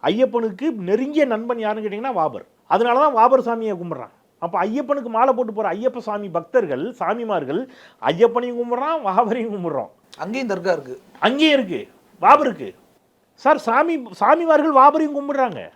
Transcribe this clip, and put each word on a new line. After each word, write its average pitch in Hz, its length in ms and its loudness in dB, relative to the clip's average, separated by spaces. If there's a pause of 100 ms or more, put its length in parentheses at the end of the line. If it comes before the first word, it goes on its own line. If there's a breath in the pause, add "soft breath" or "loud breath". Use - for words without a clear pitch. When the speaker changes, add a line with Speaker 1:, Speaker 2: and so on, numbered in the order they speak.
Speaker 1:
ஐயப்பனுக்கு 226 680 -2
நெருங்கிய 240 520 0
நண்பன் 233 340 -4
யாருன்னு 214 300 -4
கேட்டீங்கன்னா 220 240 -6
வாபர். 160 340 -2 (240)
அதனாலதான் 240 420 4
வாபர் 247 300 6
சாமியை 226 320 -4
கும்பிடுறான். 160 340 -10 (300)
அப்ப 175 260 -2
ஐயப்பனுக்கு 262 400 -4
மாலை 240 300 2
போட்டு 220 180 -4
போற 202 180 -4
ஐயப்ப 240 280 -4
சாமி 208 300 -8
பக்தர்கள், 170 640 -2
சாமிமார்கள் 208 800 -4 (320 loud breath)
ஐயப்பனையும் 233 600 0
கும்பிடுறான், 262 440 -4
வாபரையும் 220 500 0
கும்பிடுறோம். 160 360 -6 (260)
Speaker 2:
அங்கேயும் 226 320 -6
தர்கா 185 240 -2
இருக்கு. 127 280 -6 (200)
Speaker 1:
அங்கேயும் 277 400 2
இருக்கு, 175 280 -8 (320)
வாபர் 285 260 6
இருக்கு. 151 280 -6 (600)
சார், 294 240 2
சாமி, 302 400 0
சாமிமார்கள் 294 760 2
வாபரையும் 294 400 6
கும்பிடுறாங்க. 254 600 -4